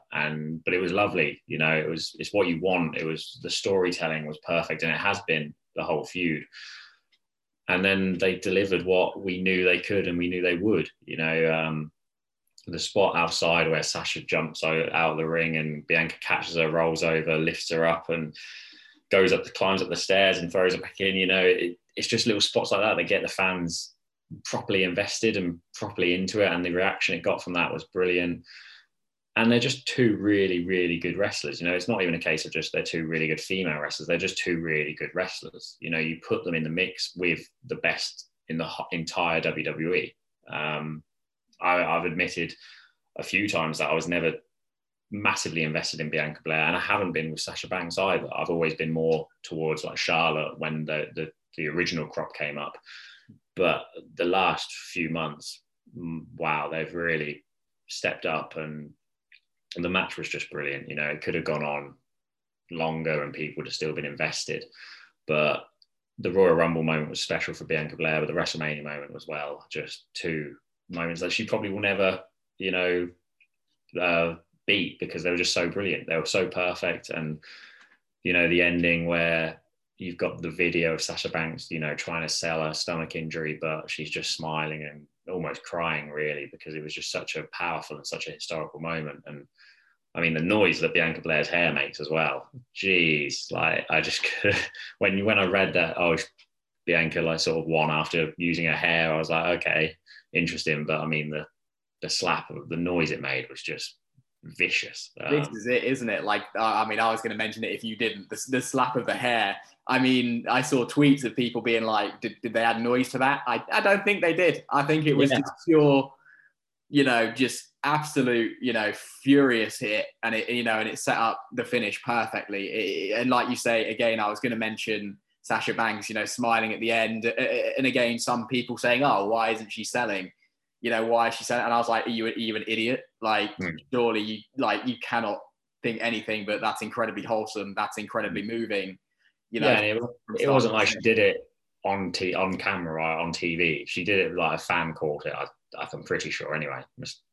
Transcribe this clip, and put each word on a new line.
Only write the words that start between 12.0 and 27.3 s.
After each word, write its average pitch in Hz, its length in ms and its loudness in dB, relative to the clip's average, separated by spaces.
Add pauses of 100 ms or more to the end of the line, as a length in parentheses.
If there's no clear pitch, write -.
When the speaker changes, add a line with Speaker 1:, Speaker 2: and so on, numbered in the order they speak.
Speaker 1:
the 85 120 -8
spot 90 380 2
outside 82 520 2
where 78 140 2
Sasha - 380 -4
jumps 80 420 -2
o-, 80 300 0
out 80 200 2
of 78 40 -4
the 80 100 -2
ring 80 300 0
and 76 300 -4
Bianca 82 340 2
catches - 340 -4
her, 80 140 2
rolls 82 340 2
over, 80 340 2
lifts 80 340 -2
her 82 140 2
up 82 240 0
and 80 240 -4 (800)
goes 95 220 8
up, 92 100 2 (120)
climbs 95 260 2
up - 80 -2
the 87 60 -4
stairs 95 420 4
and 87 120 -4
throws 92 260 4
her 87 60 -4
back - 200 -10
in. 95 140 2
You 92 120 2
know, 92 160 4
it, 90 340 4 (200)
it's - 100 -2
just 113 200 2
little 104 120 2
spots 117 320 2
like 101 100 4
that 104 140 4
that 87 140 0
get 98 140 2
the - 40 -2
fans 90 640 -2 (520)
properly 98 400 0
invested 101 540 0
and 87 220 -2 (160)
properly 92 400 0
into 95 260 0
it, 95 100 6
and 87 140 0
the 87 60 0
reaction 92 420 0
it 87 80 -4
got 90 220 0